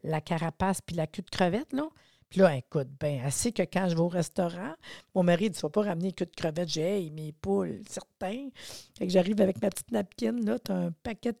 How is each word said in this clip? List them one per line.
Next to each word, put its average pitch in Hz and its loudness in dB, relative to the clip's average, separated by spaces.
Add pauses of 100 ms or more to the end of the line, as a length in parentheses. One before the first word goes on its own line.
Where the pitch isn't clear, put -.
la 156 -2
carapace 170 0
puis - -8
la 160 0
queue - -8
de - -12
crevette, 185 0
là. 294 -2 (400)
Puis 190 2
là, 165 8
écoute, 131 -2 (100)
ben, 147 -2
elle 139 0
sait 233 0
que 190 0
quand 185 0
je 170 2
vais 165 2
au 175 4
restaurant, 180 -2 (400)
mon 185 4
mari 175 4
dit, « 160 -8
Tu - -12
vas 156 2
pas 208 2
ramener 190 0
une 180 -6
queue 175 -2
de - -10
crevette. » 165 -2
J'ai, « 160 -2
Hey, 180 0
mes 156 -10
poules, 196 -2
certain. » 233 -8 (500)
Fait - -2
que 180 0
j'arrive 190 4
avec 190 2
ma 202 2
petite - -8
napkin, 220 -2
là, 233 0
t'as 196 -4
un 175 0
paquet 226 -6
de 233 -10